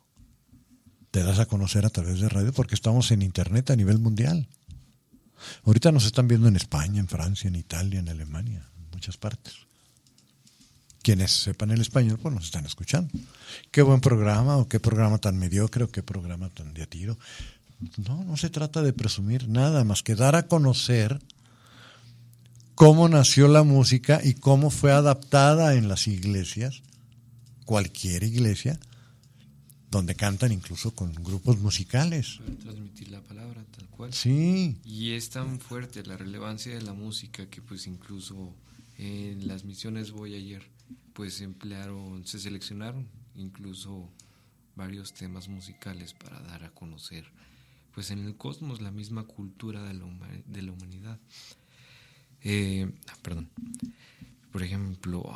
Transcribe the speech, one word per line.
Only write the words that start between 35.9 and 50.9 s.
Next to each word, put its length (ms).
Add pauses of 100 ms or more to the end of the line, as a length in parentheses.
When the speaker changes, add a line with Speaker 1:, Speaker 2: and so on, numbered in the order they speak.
Speaker 2:
la 140
relevancia 580
de 60
la 100
música 580
que, 120
pues, 260
incluso 680 (440)
en 500
las 160
misiones 480
Voyager, 580 (440)
pues, 220
se 100
emplearon, 800
se 120
seleccionaron 680 (280)
incluso 760 (640)
varios 380
temas 340
musicales 640
para 280
dar 240
a 60
conocer, 520 (680)
pues, 180
en 80
el 160
cosmos 460
la 100
misma 320
cultura 600
de 100
la 100
huma-, 420
de 160
la 120
humanidad. 480 (1200)